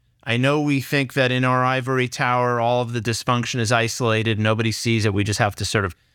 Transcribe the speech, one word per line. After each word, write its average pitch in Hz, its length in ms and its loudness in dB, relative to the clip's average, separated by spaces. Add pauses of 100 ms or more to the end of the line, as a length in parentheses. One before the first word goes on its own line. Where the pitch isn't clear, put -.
(220)
I 117 160 -2
know 143 240 2
we 143 200 0
think 139 320 -2
that 127 180 2
in 127 140 0
our 127 180 2
ivory 127 460 0
tower, 123 500 0
all 123 220 2
of 117 120 -4
the 120 60 -2
dysfunction 120 600 -2
is 110 120 0
isolated, 113 680 0
nobody 110 340 2
sees 113 340 0
it, 104 80 2
we 101 100 2
just 104 160 -2
have 104 160 0
to 101 100 -6
sort 104 200 0
of 87 100 -6 (200)